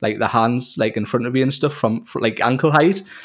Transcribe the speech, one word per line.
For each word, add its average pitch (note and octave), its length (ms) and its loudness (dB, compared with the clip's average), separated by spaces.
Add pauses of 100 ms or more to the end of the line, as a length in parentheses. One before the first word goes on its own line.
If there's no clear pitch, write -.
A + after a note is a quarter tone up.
like, G#2+ 180 -4
the A2 100 0
hands, A#2+ 480 0
like, A2 200 0
in G#2+ 100 -2
front A#2 200 -2
of B2 100 -2
you C3 80 4
and C3+ 100 0
stuff D3 180 -2
from, A2+ 300 -2
fr-, - 160 -8
like, A2+ 220 -2
ankle C3 320 2
height. E3 300 4 (220)